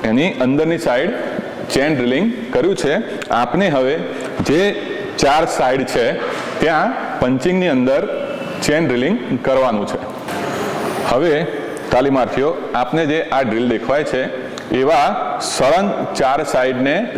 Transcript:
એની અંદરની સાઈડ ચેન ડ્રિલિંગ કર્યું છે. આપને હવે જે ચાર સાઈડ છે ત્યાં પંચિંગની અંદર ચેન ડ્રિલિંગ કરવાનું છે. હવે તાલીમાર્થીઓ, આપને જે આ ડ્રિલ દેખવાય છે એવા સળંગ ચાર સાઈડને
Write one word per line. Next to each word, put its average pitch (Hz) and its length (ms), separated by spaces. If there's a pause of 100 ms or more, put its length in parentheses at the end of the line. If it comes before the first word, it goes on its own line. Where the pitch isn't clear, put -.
એની 147 220 (140)
અંદરની 156 420
સાઈડ 147 260 (600)
ચેન 147 240
ડ્રિલિંગ 127 300 (260)
કર્યું 165 280
છે. - 120 (460)
આપને 165 260 (100)
હવે 131 200 (540)
જે 156 120 (600)
ચાર 147 200 (140)
સાઈડ 135 360
છે 117 120 (560)
ત્યાં 165 320 (280)
પંચિંગની 170 560
અંદર 131 240 (640)
ચેન 151 240
ડ્રિલિંગ 131 280 (300)
કરવાનું 127 440
છે. - 80 (1120)
હવે 151 220 (600)
તાલીમાર્થીઓ, 131 560 (320)
આપને 160 300
જે 165 80 (180)
આ 139 120
ડ્રિલ 117 240
દેખવાય 131 380
છે 127 100 (600)
એવા 147 260 (460)
સળંગ 175 360 (300)
ચાર 139 200 (140)
સાઈડને 131 420 (220)